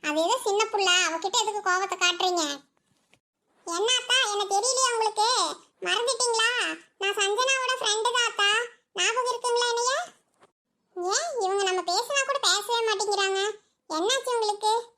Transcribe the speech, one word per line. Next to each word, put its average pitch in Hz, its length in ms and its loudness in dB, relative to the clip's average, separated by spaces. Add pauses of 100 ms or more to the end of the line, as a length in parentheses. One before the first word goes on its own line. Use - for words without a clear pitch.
அவ 302 160 0
ஏதோ 392 220 4
சின்ன 415 180 2 (100)
புள்ள, 392 180 2 (160)
அவகிட்ட 330 360 -2
எதுக்கு 415 240 -2
கோவத்தை 370 300 0
காட்டுறீங்க? 359 460 2 (1200)
என்ன 359 220 0 (100)
அத்தா, 494 180 0 (160)
என்ன 403 200 0
தெரியலையா 494 400 2
உங்களுக்கு? 427 340 0 (600)
மறந்துட்டீங்களா? 466 640 0 (520)
நான் 403 180 -2
சஞ்சனாவோட 508 640 0
ஃப்ரெண்டு 440 360 0
தான் 466 120 2
அத்தா. 403 200 0 (500)
ஞாபகம் 453 340 0
இருக்குங்களா 480 400 0
என்னைய? 480 200 0 (1040)
ஏன் 415 320 -2 (160)
இவங்க 392 240 0
நம்ம 370 220 0
பேசினா 480 380 0
கூட 554 200 -2
பேசவே 415 400 0
மாட்டேங்கிறாங்க? 392 520 0 (500)
என்னாச்சு 480 460 -2
உங்களுக்கு? 427 360 0 (260)